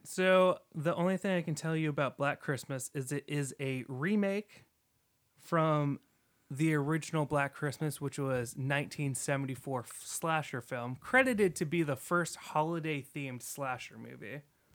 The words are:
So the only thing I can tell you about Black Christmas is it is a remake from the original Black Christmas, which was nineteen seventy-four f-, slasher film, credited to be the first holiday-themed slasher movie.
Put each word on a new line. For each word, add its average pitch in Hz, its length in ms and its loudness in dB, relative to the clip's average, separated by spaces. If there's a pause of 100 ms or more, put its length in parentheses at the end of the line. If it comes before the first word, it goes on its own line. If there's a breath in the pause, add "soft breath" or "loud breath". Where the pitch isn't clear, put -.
So 185 540 6 (160)
the 160 200 0
only 185 220 2
thing 190 200 0
I 170 60 0
can 160 120 -2
tell 160 220 -2
you 156 140 2
about 139 260 0
Black 143 240 0
Christmas 135 540 -4
is 131 160 -4
it 143 160 -4
is 143 320 -2
a 135 300 -4
remake 196 760 -2 (760)
from 151 600 2 (520)
the 156 240 4
original 151 500 2
Black 139 300 2
Christmas, 147 460 -4
which 139 180 -6
was 131 380 -2
nineteen 143 580 -2
seventy-four 135 640 -2
f-, - 240 -12
slasher 156 560 -2
film, 123 400 -6
credited 247 560 4
to 175 80 0
be 165 180 2
the 143 140 0
first 175 400 0
holiday-themed 151 1080 -4
slasher 127 560 -8
movie. 120 440 -12 (320)